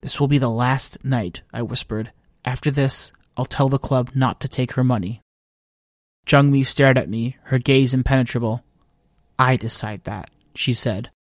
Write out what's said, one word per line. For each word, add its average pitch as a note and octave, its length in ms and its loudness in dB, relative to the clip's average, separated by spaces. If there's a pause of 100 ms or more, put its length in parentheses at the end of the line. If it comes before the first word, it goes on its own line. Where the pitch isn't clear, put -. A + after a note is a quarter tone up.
"This - 180 -8
will C#3+ 80 2
be C#3+ 120 2
the B2+ 100 0
last B2 560 -2
night," A#2 360 -4 (120)
I A#2+ 80 -6
whispered. A2 500 -6 (320)
"After C3 260 -2
this, C#3 440 -2 (240)
I'll B2+ 80 -2
tell C#3 240 0
the C3+ 100 2
club C3 340 -2
not C3 280 0
to C3+ 80 -8
take B2+ 240 -4
her C3 100 0
money." A2+ 380 0 (1080)
Jung C#3+ 220 6
Mi C#3 120 4
stared C3 340 4
at F2+ 120 -2
me, A2+ 340 -4
her C3 160 0
gaze C3+ 340 4
impenetrable. B2 720 0 (760)
"I B2+ 160 4
decide G#2+ 480 -6
that," G2 260 -12 (240)
she - 200 -2
said. G#2 380 -4 (120)